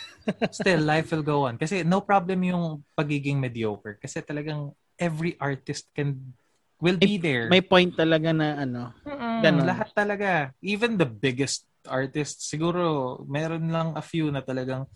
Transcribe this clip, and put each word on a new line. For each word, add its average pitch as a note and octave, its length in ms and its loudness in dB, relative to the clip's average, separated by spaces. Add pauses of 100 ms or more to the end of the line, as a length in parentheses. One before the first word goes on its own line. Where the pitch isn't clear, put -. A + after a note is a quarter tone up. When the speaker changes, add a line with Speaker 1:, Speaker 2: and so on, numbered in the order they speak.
(200)
Speaker 1:
<laughs> - 320 -2
Speaker 2:
Still, E3+ 340 2
life D3+ 240 2
will D#3 160 -2
go C#3+ 220 2
on. A#2 100 -6
Kasi E3 240 -2
no F#3 240 2
problem F#3 400 2
yung E3+ 380 -2 (100)
pagiging C#3+ 460 0
mediocre. A2 580 -4
Kasi - 240 -10
talagang D3 480 -6 (240)
every E3 460 -2
artist C#3 500 -6
can, C3+ 460 -4 (420)
will F3 240 2
Speaker 1:
May, G3 60 8
Speaker 2:
be G#3 100 0
there. C3 320 0
Speaker 1:
may F#3 160 6
point F3+ 300 6
talaga D#3+ 340 4
na D3+ 320 0
ano. B2 400 -6
Speaker 2:
Mm-mm. - 400 -4
Speaker 1:
Ganun. E3 240 6
Speaker 2:
Lahat F3+ 240 -2
talaga. G3 600 0 (100)
Even G#3 380 0
the D3+ 80 4
biggest B2+ 580 -2 (160)
artists, C#3 640 -4
siguro D#3 800 -2
meron D#3+ 480 -2
lang E3 240 -2
a D3+ 80 -6
few D#3 240 -2
na C3+ 140 -4
talagang C3 420 -4 (100)